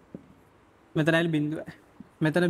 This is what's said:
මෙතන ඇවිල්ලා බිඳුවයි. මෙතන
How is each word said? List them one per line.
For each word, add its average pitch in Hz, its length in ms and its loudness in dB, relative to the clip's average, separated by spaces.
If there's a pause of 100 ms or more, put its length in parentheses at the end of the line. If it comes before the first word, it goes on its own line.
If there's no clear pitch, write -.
(960)
මෙතන 160 200 2
ඇවිල්ලා 165 200 0
බිඳුවයි. 151 300 -4 (520)
මෙතන 160 320 2